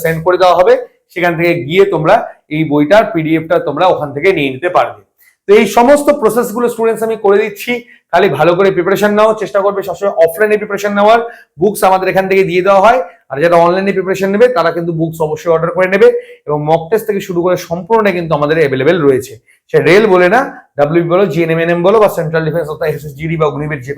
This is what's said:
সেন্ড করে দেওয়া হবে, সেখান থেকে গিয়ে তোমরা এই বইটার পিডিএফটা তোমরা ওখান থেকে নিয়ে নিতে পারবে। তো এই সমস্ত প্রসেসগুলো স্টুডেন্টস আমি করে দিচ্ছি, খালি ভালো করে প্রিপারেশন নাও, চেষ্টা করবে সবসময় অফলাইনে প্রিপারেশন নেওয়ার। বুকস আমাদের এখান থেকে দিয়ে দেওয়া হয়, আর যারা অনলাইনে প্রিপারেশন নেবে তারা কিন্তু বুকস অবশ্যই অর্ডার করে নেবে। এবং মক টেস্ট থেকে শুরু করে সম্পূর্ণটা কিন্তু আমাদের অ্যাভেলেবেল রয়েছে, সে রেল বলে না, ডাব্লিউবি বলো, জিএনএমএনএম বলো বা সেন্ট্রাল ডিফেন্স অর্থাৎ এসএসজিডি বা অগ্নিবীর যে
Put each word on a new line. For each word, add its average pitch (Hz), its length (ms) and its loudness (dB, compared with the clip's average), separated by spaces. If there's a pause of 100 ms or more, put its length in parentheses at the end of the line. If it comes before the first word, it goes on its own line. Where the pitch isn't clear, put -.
সেন্ড 165 240 -2
করে 180 160 2
দেওয়া 180 180 4
হবে, 220 140 4 (380)
সেখান 175 260 -2
থেকে 170 140 0 (140)
গিয়ে 185 180 2 (100)
তোমরা 160 200 2 (400)
এই 156 160 -2
বইটার 151 420 4
পিডিএফটা 160 440 -2 (120)
তোমরা 147 160 -2 (100)
ওখান 151 220 -6
থেকে 156 200 0
নিয়ে 139 180 -2
নিতে 175 220 -6
পারবে। 117 240 -2 (460)
তো 196 120 -2
এই 233 80 4 (100)
সমস্ত 285 320 4 (140)
প্রসেসগুলো 226 460 -2
স্টুডেন্টস 226 380 -2
আমি 226 180 -4
করে 202 180 4
দিচ্ছি, 220 300 -6 (380)
খালি 185 180 2 (100)
ভালো 165 200 2
করে 196 180 2
প্রিপারেশন 190 420 0
নাও, 220 120 4 (120)
চেষ্টা 196 220 -2
করবে 196 240 -2
সবসময় 190 260 -4 (100)
অফলাইনে 208 360 0
প্রিপারেশন 202 380 -6
নেওয়ার। 220 220 4 (400)
বুকস 202 280 0
আমাদের 185 240 2
এখান 190 180 0
থেকে 190 200 2
দিয়ে 180 160 0
দেওয়া 196 180 4
হয়, 240 160 4 (300)
আর 135 120 -8
যারা 170 220 2
অনলাইনে 190 320 0
প্রিপারেশন 185 380 -2
নেবে 226 120 4 (100)
তারা 165 200 0
কিন্তু 170 240 -4
বুকস 160 260 -4
অবশ্যই 156 280 -4
অর্ডার 165 220 -2
করে 185 180 0
নেবে। 214 140 6 (380)
এবং 147 120 -4 (100)
মক 160 220 0
টেস্ট 220 180 -2
থেকে 196 200 -4
শুরু 175 160 -2
করে 180 120 0 (120)
সম্পূর্ণটা 196 480 0
কিন্তু 165 220 -4
আমাদের 147 220 0
অ্যাভেলেবেল 139 460 0
রয়েছে, 131 260 0 (380)
সে 160 60 -2 (120)
রেল 202 160 4 (100)
বলে 180 200 4
না, 247 60 2 (380)
ডাব্লিউবি 156 360 0
বলো, 196 180 2
জিএনএমএনএম 165 540 -2
বলো 208 160 4
বা 190 60 4
সেন্ট্রাল 160 400 -4
ডিফেন্স 156 240 -4
অর্থাৎ 156 160 -4
এসএসজিডি 151 520 -8
বা 156 100 2
অগ্নিবীর 147 360 -6
যে 143 120 -10